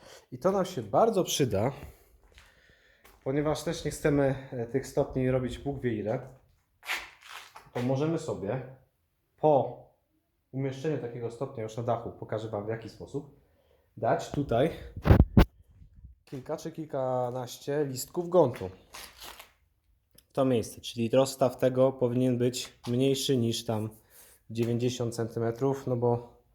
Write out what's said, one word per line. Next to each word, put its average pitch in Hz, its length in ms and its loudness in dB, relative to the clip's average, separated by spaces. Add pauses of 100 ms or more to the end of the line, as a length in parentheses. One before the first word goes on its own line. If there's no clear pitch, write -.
(320)
I 123 60 -14
to 190 140 2
nam 196 120 0
się 131 180 -6
bardzo 180 420 2
przyda, 117 480 2 (1500)
ponieważ 147 380 0
też 165 220 -6
nie 151 60 -2
chcemy, 139 600 2
e, 120 140 -4
tych 131 200 -2
stopni 135 440 0
robić 127 280 -2
Bóg 139 220 -6
wie 120 140 0
ile, 107 260 -2 (1500)
to 123 100 -2
możemy 139 360 2
sobie 110 440 -4 (800)
po 147 400 4 (720)
umieszczeniu 135 460 -4
takiego 117 320 -8
stopnia - 320 -8
już 110 140 -8
na 123 60 -4
dachu, 117 280 -2
pokażę 113 380 -6
Wam 104 180 -6
w - 20 -6
jaki 113 200 -6
sposób, - 520 -12 (560)
dać 113 340 0
tutaj 139 400 2 (1500)
kilka 143 320 -8
czy 160 160 -12
kilkanaście 131 1120 -4
listków 143 440 -6
gontu 135 420 6 (1600)
w - 20 -20
to 139 120 2
miejsce, 120 360 0
czyli 117 280 -4
rozstaw 127 480 2
tego 131 360 4
powinien 127 460 2
być 123 340 -2 (160)
mniejszy 135 480 2
niż 117 280 0
tam 110 260 -4 (600)
dziewięćdziesiąt 117 640 0
centymetrów, 117 720 -2
no 127 100 0
bo 120 440 0 (140)